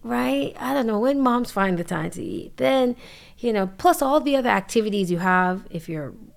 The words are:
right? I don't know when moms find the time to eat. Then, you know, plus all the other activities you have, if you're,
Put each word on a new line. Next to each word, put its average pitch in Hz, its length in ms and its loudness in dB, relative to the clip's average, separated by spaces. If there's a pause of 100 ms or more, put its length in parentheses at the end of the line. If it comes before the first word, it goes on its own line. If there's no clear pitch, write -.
right? 254 540 -2
I 254 160 -4
don't 262 140 0
know 214 120 0
when 277 200 2
moms 240 320 2
find 190 260 0
the 175 60 -4
time 170 280 -4
to - 120 -10
eat. - 320 -10
Then, 254 400 2 (440)
you 240 120 -2
know, 196 160 0 (100)
plus 339 240 4
all 285 200 4
the 277 160 2
other 254 120 0
activities 202 640 0
you 175 60 0
have, 185 520 2
if 165 200 -10
you're, 151 240 -8 (240)